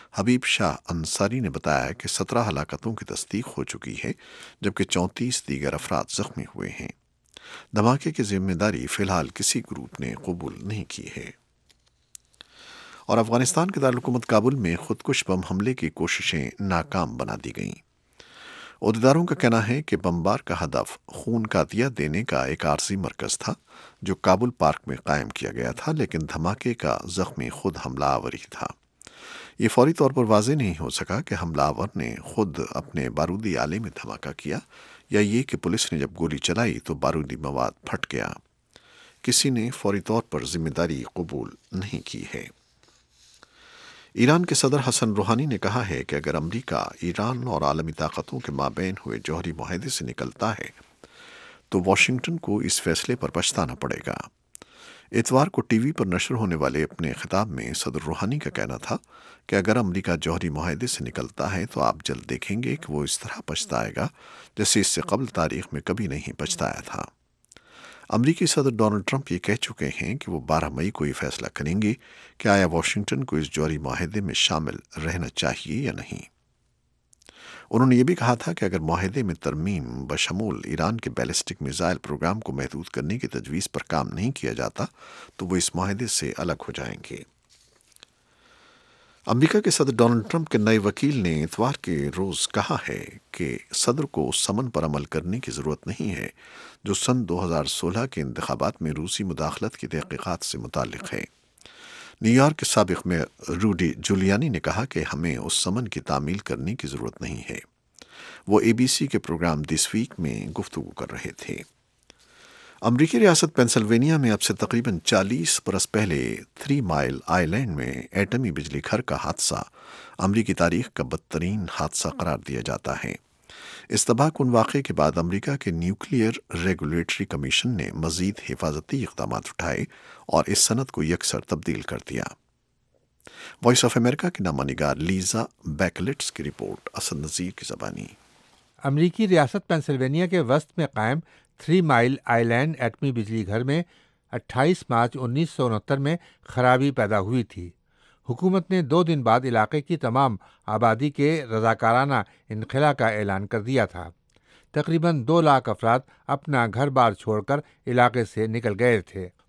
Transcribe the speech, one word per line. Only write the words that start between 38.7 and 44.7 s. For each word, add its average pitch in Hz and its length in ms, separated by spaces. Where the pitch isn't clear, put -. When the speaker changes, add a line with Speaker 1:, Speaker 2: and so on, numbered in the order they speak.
Speaker 1:
کسی - 280
نے 120 220
فوری 101 280
طور 113 220
پر 64 240
ذمہ 80 240
داری 76 340
قبول 71 360
نہیں 98 340
کی - 180
ہے۔ - 120
ایران 151 320
کے - 100
صدر 139 220